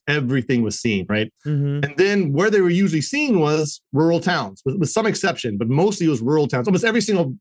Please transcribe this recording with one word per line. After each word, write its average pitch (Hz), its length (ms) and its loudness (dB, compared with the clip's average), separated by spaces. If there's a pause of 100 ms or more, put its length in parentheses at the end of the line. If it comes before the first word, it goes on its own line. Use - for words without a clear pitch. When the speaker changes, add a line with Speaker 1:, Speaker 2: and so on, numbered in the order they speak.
Speaker 1:
everything 131 560 0
was 104 160 -4
seen, 101 280 -2
right? 107 240 -2 (140)
Speaker 2:
Mm-hmm. 143 400 -2
Speaker 1:
And 143 120 -8
then 190 360 2
where 160 160 2
they 202 120 4
were 180 100 2
usually 170 300 2
seen 269 380 0
was 151 400 0 (140)
rural 165 260 2
towns, 135 460 -4
with, 135 120 -2
with 160 120 0
some 220 160 0
exception, 160 520 -2
but 113 120 -2
mostly 175 380 2
it - 20 4
was 127 120 0
rural 143 260 2
towns. 123 200 -2
Almost 185 160 2
every 226 180 2
single 165 400 -2